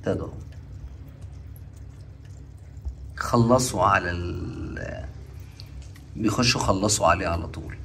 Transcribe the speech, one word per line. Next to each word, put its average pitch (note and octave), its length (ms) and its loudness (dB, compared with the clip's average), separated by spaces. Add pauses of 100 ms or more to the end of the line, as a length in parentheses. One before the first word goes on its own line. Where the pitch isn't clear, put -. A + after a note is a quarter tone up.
ابتدوا. F#2 200 0 (3000)
خلصوا A#2 680 6
على F#2+ 300 4
ال-، F2 920 -4 (1080)
بيخشوا - 460 4
خلصوا G2 460 4
عليه F2 200 6
على E2 200 0
طول. - 380 -8